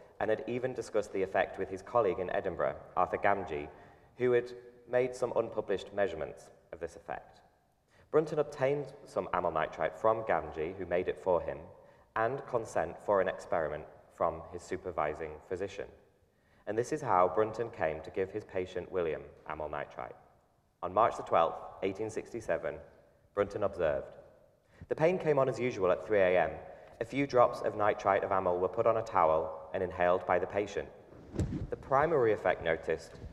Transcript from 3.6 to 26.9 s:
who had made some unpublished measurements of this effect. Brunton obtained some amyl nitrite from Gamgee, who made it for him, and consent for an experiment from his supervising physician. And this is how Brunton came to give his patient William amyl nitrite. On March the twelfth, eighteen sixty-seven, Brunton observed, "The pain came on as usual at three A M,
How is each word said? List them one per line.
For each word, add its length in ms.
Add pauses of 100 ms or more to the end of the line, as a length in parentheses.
who 140
had 200 (380)
made 260
some 200
unpublished 580
measurements 560 (240)
of 60
this 160
effect. 460 (720)
Brunton 280
obtained 540 (120)
some 280
amyl 180
nitrite 440
from 280
Gamgee, 540
who 80
made 220
it 160
for 180
him, 160 (580)
and 320
consent 480 (100)
for 160
an 60
experiment 580 (300)
from 260 (100)
his 100
supervising 720 (160)
physician. 380 (840)
And 100
this 140
is 100
how 320
Brunton 360
came 320
to 100
give 200
his 120
patient 480
William 300 (260)
amyl 220
nitrite. 460 (640)
On 120
March 240
the 60
twelfth, 380 (220)
eighteen 260
sixty-seven, 640 (600)
Brunton 280
observed, 440 (800)
"The 80
pain 240
came 180
on 120
as 100
usual 320
at 140
three 160
A 200
M, 100 (500)